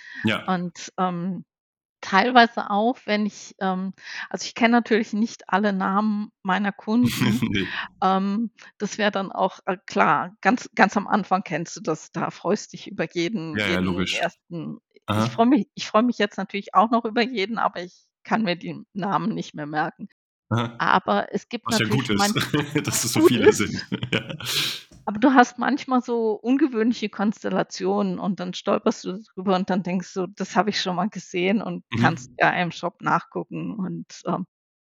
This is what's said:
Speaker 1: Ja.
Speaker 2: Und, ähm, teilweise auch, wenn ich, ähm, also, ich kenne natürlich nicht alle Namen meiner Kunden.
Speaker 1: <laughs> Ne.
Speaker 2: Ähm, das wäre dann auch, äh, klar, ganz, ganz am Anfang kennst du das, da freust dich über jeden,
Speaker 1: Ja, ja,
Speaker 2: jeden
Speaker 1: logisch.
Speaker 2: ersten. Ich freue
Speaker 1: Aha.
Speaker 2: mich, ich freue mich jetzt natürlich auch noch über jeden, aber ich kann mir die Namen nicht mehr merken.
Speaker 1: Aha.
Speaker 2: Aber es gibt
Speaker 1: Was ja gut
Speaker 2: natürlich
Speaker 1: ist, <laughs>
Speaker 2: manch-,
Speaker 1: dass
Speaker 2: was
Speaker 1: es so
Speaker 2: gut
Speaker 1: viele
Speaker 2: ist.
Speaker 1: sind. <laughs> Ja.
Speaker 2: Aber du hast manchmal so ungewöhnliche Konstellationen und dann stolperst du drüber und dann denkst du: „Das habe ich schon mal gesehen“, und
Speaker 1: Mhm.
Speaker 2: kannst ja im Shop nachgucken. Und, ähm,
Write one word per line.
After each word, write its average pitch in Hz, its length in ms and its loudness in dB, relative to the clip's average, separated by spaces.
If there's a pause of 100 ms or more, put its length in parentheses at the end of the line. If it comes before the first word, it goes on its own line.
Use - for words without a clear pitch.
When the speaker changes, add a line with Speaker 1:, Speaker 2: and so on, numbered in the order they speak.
(240)
Speaker 1:
Ja. 208 240 0
Speaker 2:
Und, 180 520 -4
ähm, 180 460 -2 (560)
teilweise 233 680 4
auch, 220 340 2
wenn 208 220 0
ich, - 340 -12
ähm, 190 320 -2 (360)
also, - 160 -8
ich - 100 -12
kenne 233 180 4
natürlich 233 400 2
nicht - 360 -2
alle 202 240 2
Namen 208 580 0 (120)
meiner 196 300 0
Kunden. 233 680 2
Speaker 1:
<laughs> 113 80 0
Ne. 98 300 -2 (240)
Speaker 2:
Ähm, 196 480 0 (280)
das - 200 -6
wäre 208 120 2
dann 196 220 -4
auch, - 340 0
äh, 185 100 -2 (100)
klar, 160 540 2
ganz, - 340 2
ganz - 220 4
am 190 100 -2
Anfang 190 360 0
kennst 165 340 -6
du 170 40 -14
das, - 320 -6
da 156 180 -4
freust - 420 -4
dich - 180 -18
über 170 220 -4
jeden, 170 440 -4
Speaker 1:
Ja, 104 100 2
ja, 185 120 2
Speaker 2:
jeden - 0 -
Speaker 1:
logisch. 170 420 -2
Speaker 2:
ersten. 156 580 -8 (340)
Ich 110 180 2
freue 233 160 2
Speaker 1:
Aha. - 0 -
Speaker 2:
mich, 247 280 4
ich - 120 -8
freue 214 160 4
mich 247 160 0
jetzt 208 180 -2
natürlich 196 380 -6
auch 220 160 6
noch 240 140 2
über 226 180 0
jeden, 233 360 -2
aber 185 240 -2
ich - 240 -18 (180)
kann 220 180 0
mir 175 140 0
die 165 260 -10 (100)
Namen 170 420 -2
nicht 170 200 -8
mehr 151 120 -8
merken. 151 420 -4 (420)
Speaker 1:
Aha. 117 280 -2
Speaker 2:
Aber - 540 2
es - 160 -6
gibt 226 200 -8
Speaker 1:
Was 226 100 2
ja 113 80 2
gut 123 220 0
Speaker 2:
natürlich - 20 0
Speaker 1:
ist, 101 240 2
<laughs> - 0 -
Speaker 2:
manch-, - 160 -2 (340)
Speaker 1:
dass - 180 -2
Speaker 2:
was - 20 -2
Speaker 1:
es 117 80 -2
so 160 80 4
Speaker 2:
gut - 0 -
Speaker 1:
viele 110 300 8
Speaker 2:
ist. - 20 6
Speaker 1:
sind. 95 380 -2
<laughs> - 220 -4
Ja. - 220 -4 (760)
Speaker 2:
Aber 208 80 -4
du 254 160 6
hast 247 240 6
manchmal 254 460 0
so 226 300 0
ungewöhnliche 233 760 0
Konstellationen 190 1120 -2
und 180 200 -4
dann 180 140 -8
stolperst - 520 -2
du 185 180 -8 (100)
drüber 190 220 0
und 185 160 0
dann 185 100 2
denkst 180 320 -4
du: 185 140 -4
„Das - 280 -8
habe 208 140 4
ich - 100 -2
schon 185 160 -2
mal 202 140 0
gesehen“, 185 540 -2
und 180 280 -8
Speaker 1:
Mhm. 113 80 -2
Speaker 2:
kannst - 400 0
ja 156 120 4
im 175 200 -2
Shop - 300 -8
nachgucken. 165 720 -4
Und, 175 320 -6 (220)
ähm, 180 180 -2 (400)